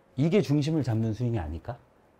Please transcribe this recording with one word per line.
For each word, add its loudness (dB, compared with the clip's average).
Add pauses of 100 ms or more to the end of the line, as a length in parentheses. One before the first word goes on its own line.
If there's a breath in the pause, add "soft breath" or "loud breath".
(160)
이게 4
중심을 0
잡는 0
스윙이 -2
아닐까? -8 (420)